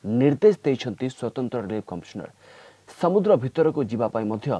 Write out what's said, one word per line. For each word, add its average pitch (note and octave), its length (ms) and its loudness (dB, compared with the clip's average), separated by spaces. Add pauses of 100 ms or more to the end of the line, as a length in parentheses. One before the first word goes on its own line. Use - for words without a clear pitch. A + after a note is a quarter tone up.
ନିର୍ଦ୍ଦେଶ C#3 600 4
ଦେଇଛନ୍ତି B2+ 460 -2
ସ୍ୱତନ୍ତ୍ର B2 520 -6
ରିଲିଫ G#2 260 -6
କମିଶନର। F2 420 -12 (720)
ସମୁଦ୍ର F#3+ 340 2
ଭିତରକୁ D3+ 480 0
ଯିବା A2 240 -2
ପାଇଁ A2 180 -2
ମଧ୍ୟ G#2+ 220 -4 (120)